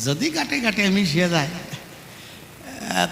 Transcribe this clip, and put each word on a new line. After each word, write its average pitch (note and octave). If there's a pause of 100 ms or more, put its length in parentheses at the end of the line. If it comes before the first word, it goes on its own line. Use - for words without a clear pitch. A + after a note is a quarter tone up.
যদি D#3+
গাটে D4
গাটে G#3
মিশিয়ে F3+
যায়। D3+
আহ, -